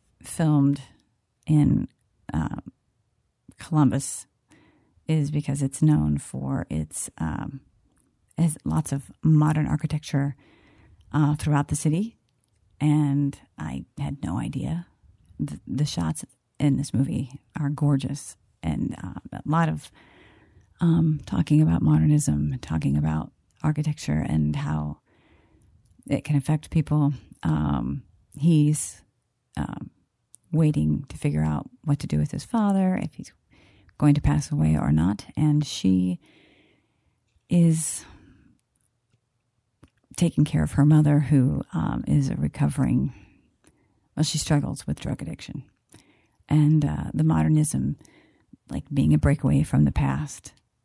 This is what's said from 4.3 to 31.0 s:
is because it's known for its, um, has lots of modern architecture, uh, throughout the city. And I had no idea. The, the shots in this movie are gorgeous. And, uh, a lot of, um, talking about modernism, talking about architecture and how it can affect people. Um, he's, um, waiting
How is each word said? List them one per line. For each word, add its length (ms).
is 240
because 320
it's 200
known 360
for 520
its, 480
um, 420
has 260
lots 280
of 180
modern 440
architecture, 720
uh, 220
throughout 340
the 80
city. 400
And 580
I 260
had 240
no 160
idea. 480
The, 280
the 180
shots 400
in 180
this 180
movie 460
are 100
gorgeous. 680
And, 400
uh, 180
a 120
lot 240
of, 220
um, 460
talking 340
about 220
modernism, 760
talking 360
about 360
architecture 640
and 300
how 420
it 160
can 120
affect 340
people. 420
Um, 600
he's, 640
um, 340
waiting 560